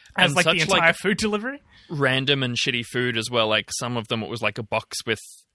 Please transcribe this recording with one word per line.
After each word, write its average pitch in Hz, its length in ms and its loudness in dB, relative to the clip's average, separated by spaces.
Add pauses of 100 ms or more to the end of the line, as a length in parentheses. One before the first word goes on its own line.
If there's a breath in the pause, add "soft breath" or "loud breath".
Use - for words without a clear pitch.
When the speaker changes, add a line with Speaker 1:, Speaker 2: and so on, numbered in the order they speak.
(160 soft breath)
Speaker 1:
as, 185 120 4
Speaker 2:
And 143 80 0
Speaker 1:
like, 180 80 6
the 170 140 4
Speaker 2:
such, 160 100 2
Speaker 1:
entire 175 200 6
Speaker 2:
like, 170 80 4
Speaker 1:
food 196 220 0
delivery. 220 440 -2 (280 soft breath)
Speaker 2:
random 135 520 2
and 123 140 -2
shitty 120 360 -2
food 123 260 0
as 110 120 -4
well. 113 180 2
Like, 107 200 0 (100)
some 123 180 -4
of 110 120 -6
them, 113 140 -2
it 85 80 -6
was, 113 120 -8
like, 107 160 -2
a 120 40 -4
box - 440 -6
with 110 140 -2 (340)